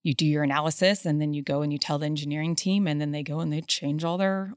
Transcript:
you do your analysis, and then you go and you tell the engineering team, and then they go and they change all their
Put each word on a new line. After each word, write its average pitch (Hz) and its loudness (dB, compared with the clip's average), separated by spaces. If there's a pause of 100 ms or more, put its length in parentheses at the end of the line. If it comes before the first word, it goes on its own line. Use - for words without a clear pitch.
you 147 0
do 160 2
your 151 4
analysis, 156 2
and 151 2
then 151 0
you 147 -4
go 147 0
and 147 0
you 147 -2
tell 147 -2
the 151 -2
engineering 151 -2
team, 190 2
and 147 0
then 147 -2
they 147 -4
go 147 -6
and 156 -2
they 156 -2
change 151 -2
all 170 -2
their 190 -2